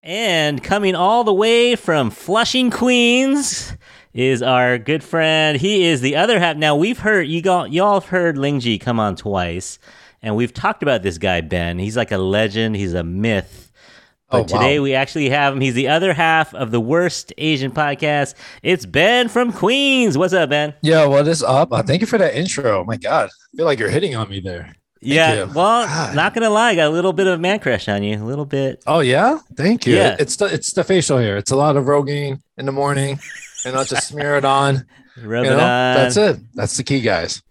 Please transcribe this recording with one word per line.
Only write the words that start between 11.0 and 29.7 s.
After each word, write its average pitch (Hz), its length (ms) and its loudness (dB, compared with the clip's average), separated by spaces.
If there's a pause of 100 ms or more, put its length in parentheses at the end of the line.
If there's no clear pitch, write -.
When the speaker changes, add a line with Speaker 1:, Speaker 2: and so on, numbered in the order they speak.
Speaker 1:
this 87 140 -2
guy, 92 240 -2
Ben. 85 380 -4
He's 104 180 -6
like 113 140 -2
a 101 60 -2
legend. 107 580 0
He's 98 180 -4
a 87 100 -2
myth. 98 680 -4 (580)
But - 80 0
Speaker 2:
Oh, 113 40 2
wow. 101 40 -2 (160)
Speaker 1:
today 143 200 2
we 139 120 -2
actually 139 360 -2
have 139 240 2
him. 131 80 -4
He's 131 120 0
the 131 140 0
other 170 260 2
half 160 400 0
of 110 180 -6
the 120 100 0
worst 160 560 -2
Asian 139 340 -2
podcast. 147 640 -2 (280)
It's 175 240 0
Ben 220 440 2
from 240 240 0
Queens. 254 640 2
What's 180 160 2
up, 160 160 2
Ben? 147 320 -2
Speaker 2:
Yo, 156 280 4
what 143 200 4
is 160 140 0
up? 131 280 2
Uh, 113 100 0
thank 139 200 0
you 220 60 -2
for 240 100 0
that 160 180 2
intro. 127 480 -2
My 107 140 -6
God, 107 320 -2 (240)
I - 40 -12
feel 165 80 0
like 139 140 2
you're 104 100 -2
hitting 151 260 -2
on 107 140 -4
me 98 120 -8
there. 85 340 -10 (260)
Thank 139 140 -2
Speaker 1:
Yeah, 160 180 4
Speaker 2:
you. 101 200 -4
Speaker 1:
well, 220 320 2
Speaker 2:
God. 147 300 -4
Speaker 1:
not 175 180 0
gonna 226 160 0
lie, 220 200 2
I 196 60 2
got 156 120 2
a - 20 2
little 175 220 0
bit 185 160 0
of 180 60 2
a 165 40 -2
man 185 220 -2
crush 113 300 -2
on 101 140 0
you, 107 140 -2
a 104 60 -8
little 139 220 -6
bit. 135 420 -4
Speaker 2:
Oh 156 140 2
yeah, 180 380 2 (180)
thank 196 280 0